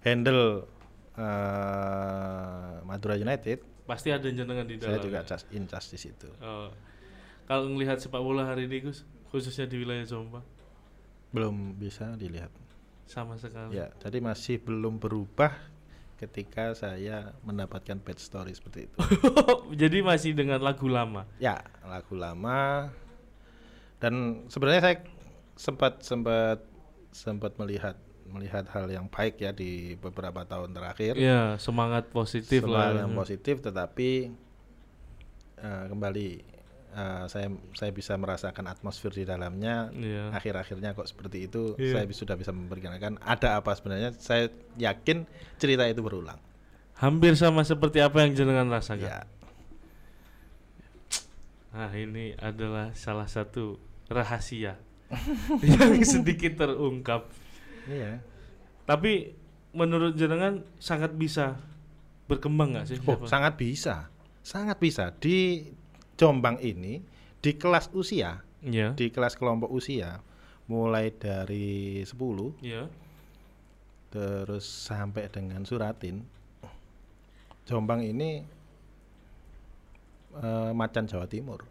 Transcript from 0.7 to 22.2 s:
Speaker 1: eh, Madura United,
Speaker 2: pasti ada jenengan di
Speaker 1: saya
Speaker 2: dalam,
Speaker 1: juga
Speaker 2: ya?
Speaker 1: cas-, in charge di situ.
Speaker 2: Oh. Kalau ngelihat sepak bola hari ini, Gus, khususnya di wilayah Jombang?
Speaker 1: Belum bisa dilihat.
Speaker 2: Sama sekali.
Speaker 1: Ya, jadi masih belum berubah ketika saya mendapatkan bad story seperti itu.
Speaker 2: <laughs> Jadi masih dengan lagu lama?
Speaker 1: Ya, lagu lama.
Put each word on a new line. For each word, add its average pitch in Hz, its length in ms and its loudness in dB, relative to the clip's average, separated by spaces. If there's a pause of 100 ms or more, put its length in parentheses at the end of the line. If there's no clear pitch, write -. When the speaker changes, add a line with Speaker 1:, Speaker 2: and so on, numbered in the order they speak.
Speaker 1:
eh, 98 1700 -4
Madura 101 340 -2
United, 117 460 -2 (220)
Speaker 2:
pasti 127 260 -4
ada 139 160 -2
jenengan 123 380 -4
di 117 140 -10
Speaker 1:
saya 110 200 -2
Speaker 2:
dalam, 101 60 -4
Speaker 1:
juga 98 180 -4
Speaker 2:
ya? - 60 -10
Speaker 1:
cas-, 90 220 -10
in 101 160 -6
charge - 240 -12
di 87 120 -14
situ. - 260 -16 (120)
Speaker 2:
Oh. 104 320 -12 (720)
Kalau 135 240 0
ngelihat 135 300 0
sepak 127 220 -6
bola 135 260 0
hari 127 200 -4
ini, 131 160 -4
Gus, 143 220 -10 (240)
khususnya 131 380 -4
di 127 120 -8
wilayah 120 280 -4
Jombang? 117 400 -10 (840)
Speaker 1:
Belum 110 260 0 (180)
bisa 104 420 -8
dilihat. 87 340 -10 (540)
Speaker 2:
Sama 113 320 -10
sekali. 113 400 -10
Speaker 1:
Ya, 87 220 -6
jadi 107 220 -6
masih 117 380 -2
belum 110 400 -2
berubah 107 540 0 (640)
ketika 113 560 -6
saya 101 720 -8
mendapatkan 98 560 -8
bad 95 180 -10
story 95 360 -12
seperti - 360 -14
itu. - 80 -18 (420)
Speaker 2:
<laughs> 240 380 6
Jadi 156 240 6
masih 160 320 4
dengan 139 280 2
lagu 135 280 0
lama? 110 480 0
Speaker 1:
Ya, 123 240 0 (220)
lagu 92 320 -12
lama. 127 720 -2 (1120)